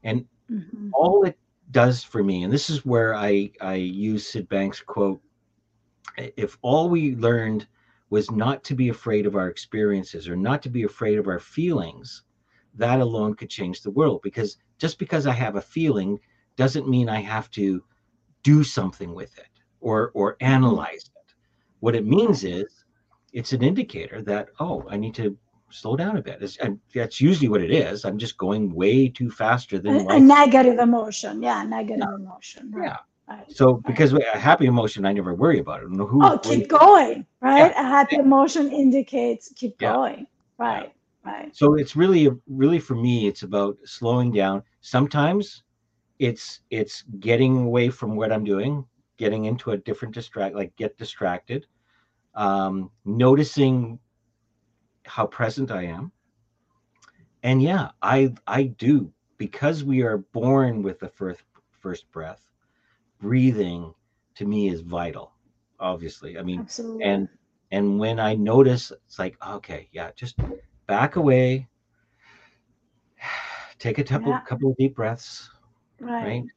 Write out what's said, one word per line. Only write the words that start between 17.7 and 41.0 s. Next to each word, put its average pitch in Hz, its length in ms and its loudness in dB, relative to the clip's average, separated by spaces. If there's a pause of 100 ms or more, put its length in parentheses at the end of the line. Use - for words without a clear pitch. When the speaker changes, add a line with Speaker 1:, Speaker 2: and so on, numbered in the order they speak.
Speaker 1:
do 151 220 6
something 92 500 -8
with - 240 -16
it - 100 -20 (320)
or, 110 340 -2
or 101 280 -2
Speaker 2:
Mm-hmm. 131 100 2
Speaker 1:
analyze 113 640 0
it. - 180 -20 (460)
What 113 140 0
it 107 120 -2
means 170 380 2
Speaker 2:
Right. 87 100 -6
Speaker 1:
is - 300 -10 (480)
it's 120 200 -8
an 123 100 0
indicator 135 600 -4
that, 101 260 -6 (120)
oh, 170 300 -6
I 101 60 -8
need 110 200 -6
to 107 200 -4 (340)
slow 120 260 -6
down 196 200 -2
a 160 60 -4
bit. - 200 -12
It's, 98 160 -12
and 101 200 -6 (160)
that's 117 260 -4
usually 147 280 4
what 104 120 2
it 85 100 -2
is. 104 340 0
I'm 101 140 -6
just 113 180 -10
going 101 380 -2
way 113 340 4
too 123 220 -6
faster 113 480 -2
than 208 180 0
Speaker 2:
A, - 20 4
a 202 60 2
Speaker 1:
life. 269 180 8
Speaker 2:
negative 262 560 10
emotion. 220 640 0
Yeah, 226 220 -2
negative 214 440 -6
Speaker 1:
Yeah. 196 80 -8
Speaker 2:
emotion. 185 560 -18
Right. 349 140 -6
Speaker 1:
Yeah. - 100 -8 (320)
Speaker 2:
Right. - 240 -18
Speaker 1:
So 127 220 6
Speaker 2:
Right. 117 100 -6
Speaker 1:
because 139 300 2
a 113 240 0
happy 147 280 4
emotion, 113 380 0
I 98 80 2
never 92 220 -2
worry 151 240 2
about - 220 -6
it. - 40 -16
I 85 40 -14
don't 95 100 -6
know 101 80 -2
who 135 180 4
Speaker 2:
Oh, - 60 8
Speaker 1:
what 294 120 -2
Speaker 2:
keep - 260 0
going, 311 580 8 (160)
right? 277 320 8
Speaker 1:
Yeah. - 80 -2
Speaker 2:
A 262 60 -2
happy 277 280 4
Speaker 1:
Yeah. 285 60 2
Speaker 2:
emotion 269 500 4
indicates 262 840 0
keep 233 260 -8
Speaker 1:
Yeah. 208 120 0
Speaker 2:
going. 254 280 -2
Speaker 1:
Yeah. 285 60 -16 (400)
Speaker 2:
Right. 214 260 -6 (320)